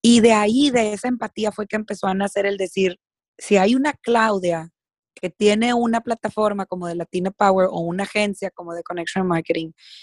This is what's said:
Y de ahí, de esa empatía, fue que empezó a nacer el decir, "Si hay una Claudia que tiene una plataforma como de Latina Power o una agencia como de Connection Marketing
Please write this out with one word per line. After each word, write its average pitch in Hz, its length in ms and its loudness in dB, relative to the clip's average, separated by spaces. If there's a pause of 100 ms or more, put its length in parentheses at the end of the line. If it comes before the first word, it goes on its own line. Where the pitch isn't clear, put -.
Y 233 180 6
de 226 120 6
ahí, 220 380 2
de 220 220 0
esa 208 160 -6
empatía, 220 440 -4
fue 208 140 -8
que 214 100 -6
empezó 214 320 -6
a 190 60 -2
nacer 196 320 -2
el 202 120 -2
decir, 190 400 -2 (400)
"Si - 180 0
hay 196 180 4
una 277 200 0
Claudia 190 760 0 (440)
que 180 160 -8
tiene 214 440 2
una 233 280 0
plataforma 208 640 -4
como 180 220 -8
de 170 80 -6
Latina 180 360 -4
Power 190 380 4
o 170 100 -6
una 175 240 -4
agencia 196 460 -4
como 170 240 -14
de 170 100 -12
Connection 180 420 -4
Marketing 165 460 -2 (300)